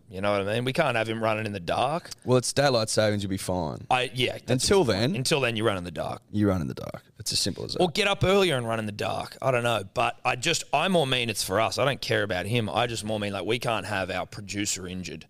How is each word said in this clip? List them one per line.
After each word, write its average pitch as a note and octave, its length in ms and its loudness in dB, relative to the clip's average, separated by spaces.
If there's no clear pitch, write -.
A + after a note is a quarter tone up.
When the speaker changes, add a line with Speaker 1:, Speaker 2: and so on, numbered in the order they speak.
Speaker 1:
You F#2+ 140 -10
know G2+ 100 2
what G2 160 2
I G#2 60 0
mean? A#2+ 100 0
We C3 80 -2
can't C#3 240 2
have A2 140 0
him A2+ 120 -4
running A2 260 0
in G#2 40 -6
the G2+ 80 -6
dark. G#2+ 520 -2
Speaker 2:
Well, B2+ 140 4
it's - 160 0
daylight C3 360 2
savings. G#2 340 2
You'll F#2+ 80 -4
be F#2+ 60 -2
fine. E2+ 520 -4
Speaker 1:
I, B2+ 240 2
yeah, B2 200 0
that's B2+ 180 0
Speaker 2:
Until G3 200 6
Speaker 1:
a - 20 0
good A#2 60 4
point. F#2+ 100 2
Speaker 2:
then. B2 140 2
Speaker 1:
Until C3+ 260 2
then, A#2 160 0
you G#2+ 80 2
run G#2 120 2
in F2 60 -6
the F2 80 -8
dark. D2+ 300 -6
Speaker 2:
You G#2 160 4
run F#2 140 2
in C#2 60 -2
the B1 80 -6
dark. - 280 -10
It's - 140 -6
as - 60 0
simple - 260 -2
as - 80 -8
that. - 80 0
Speaker 1:
Or F3+ 80 2
get G3+ 180 0
up G3 160 -2
earlier F#3 320 4
and A#2+ 120 -2
run A2+ 100 -2
in G#2+ 80 -4
the G#2 60 -6
dark. G#2 500 -6
I B2+ 80 0
don't A#2+ 140 4
know. A#2 200 2
But A#2 280 0
I B2 120 0
just, D3+ 360 0
I E3+ 180 2
more E3 180 4
mean B2 240 0
it's - 120 -2
for F#2+ 160 2
us. G#2+ 200 2
I A#2+ 60 2
don't C3+ 160 0
care A2 200 2
about F#2 240 -2
him. A2 240 0
I G#2 160 2
just A2+ 180 -4
more G#2+ 160 -4
mean, G2+ 140 -4
like, F#2+ 120 -6
we A2+ 120 0
can't A2+ 300 -4
have F#2+ 240 -2
our F2+ 160 -4
producer G2 600 -6
injured E2+ 420 -10